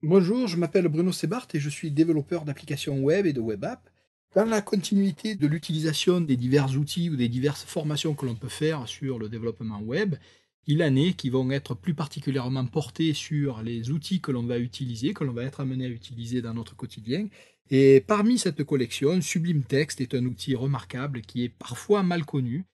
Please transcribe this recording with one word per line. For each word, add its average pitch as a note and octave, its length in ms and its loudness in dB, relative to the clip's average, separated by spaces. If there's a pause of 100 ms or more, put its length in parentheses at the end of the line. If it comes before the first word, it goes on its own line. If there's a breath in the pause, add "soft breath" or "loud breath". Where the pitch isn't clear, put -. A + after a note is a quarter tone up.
Bonjour, G3 420 4
je E3+ 100 -2
m'appelle F3 300 2
Bruno E3+ 240 2
Sebart F3 440 -4
et D#3+ 40 0
je D3 100 -2
suis D#3 220 -6
développeur D#3 540 2
d'applications C#3 560 -6
web E3+ 260 2
et D3+ 60 2
de C3 80 -2
web A2 240 -4
apps. A#3 180 -8 (540)
Dans G3 80 6
la A3 180 0
continuité G3 720 0
de D3+ 140 2
l'utilisation D#3+ 720 0
des C#3+ 160 2
divers C3 400 2
outils E3 340 -2
ou D3 60 -2
des A#2+ 120 2
diverses B2+ 360 -2
formations D3+ 500 -4
que C#3+ 100 -8
l'on A#2+ 120 -4
peut B2 120 -10
faire D3+ 380 -4
sur C3 320 -6
le G#2+ 100 -6
développement A2 520 -6
web, D3 340 -2 (540 soft breath)
il D#3 160 4
en C#3 100 4
est E3 200 4
qui - 160 -4
vont B2+ 200 0
être C#3 240 -4
plus E3+ 200 -4
particulièrement C3+ 720 -4
portés D#3 480 -2
sur C#3+ 500 -4
les A#2 280 -6
outils E3+ 300 -2
que - 100 -6
l'on A#2+ 140 0
va A#2+ 160 -2
utiliser, B2 540 -4
que D#3+ 100 -4
l'on C3 80 -2
va A#2 100 -6
être C3+ 160 -8
amené C3 280 -4
à - 20 -6
utiliser A#2+ 540 -6
dans A#2 120 -6
notre A2+ 220 -10
quotidien. C3 500 -6 (420 loud breath)
Et C3+ 380 10
parmi G#3+ 320 4
cette D#3 240 -2
collection, C#3+ 580 0
Sublime E3 440 0
Text C#3 360 -2
est B2 140 -4
un B2 120 0
outil B2+ 280 -2
remarquable B2+ 680 -4
qui A#2+ 200 -6
est A#2+ 60 -2
parfois G3 560 0
mal F3 200 0
connu. C#3 500 -2